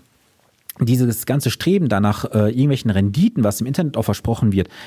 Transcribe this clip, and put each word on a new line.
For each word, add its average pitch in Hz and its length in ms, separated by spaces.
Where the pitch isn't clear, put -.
dieses 120 440
ganze 135 240
Streben 175 380
danach, 104 380
äh, 107 240
irgendwelchen 127 420
Renditen, 101 540
was 104 160
im 117 60
Internet 143 280
auch 110 80
versprochen 110 480
wird, 95 160